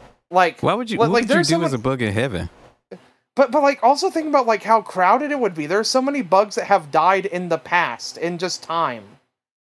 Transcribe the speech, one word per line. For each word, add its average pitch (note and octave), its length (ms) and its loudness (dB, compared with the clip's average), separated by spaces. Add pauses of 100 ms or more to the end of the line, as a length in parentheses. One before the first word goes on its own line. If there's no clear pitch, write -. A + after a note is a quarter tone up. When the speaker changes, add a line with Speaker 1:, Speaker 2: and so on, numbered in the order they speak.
(320)
Speaker 1:
Like, F3 320 2
Speaker 2:
Why D#3 100 2
would A3+ 160 -6
you, G3+ 80 -4
Speaker 1:
like, A3+ 120 2
Speaker 2:
what G3 40 0
Speaker 1:
like, A#3 100 2
Speaker 2:
would A3 60 -6
you C#4+ 60 2
Speaker 1:
there's F3 140 2
Speaker 2:
do D#3+ 80 2
Speaker 1:
so F3 40 0
Speaker 2:
as D3+ 120 -2
a B2+ 40 -2
Speaker 1:
many G#2+ 60 -6
Speaker 2:
bug C3 180 -2
in G#2+ 120 0
heaven? G#2 360 -2 (840)
Speaker 1:
But, C4+ 160 2
but, C#4+ 100 2
like, C#4 220 0
also C#4+ 260 2
think D#4 180 -4
about, C4+ 200 2
like, A3 160 0
how G#3+ 180 4
crowded A3 500 2
it C#4+ 80 -4
would G3+ 140 0
be. D3+ 140 -6
There F#3 120 0
are A3 40 -2
so B3+ 180 0
many C4+ 220 -2
bugs F#3+ 320 2
that F3+ 100 -6
have F3 240 2
died F3+ 380 2
in F3+ 220 -6
the E3 100 -2
past, D#3 580 -4
in E3+ 220 -6
just - 240 -6
time. D3 400 -4 (640)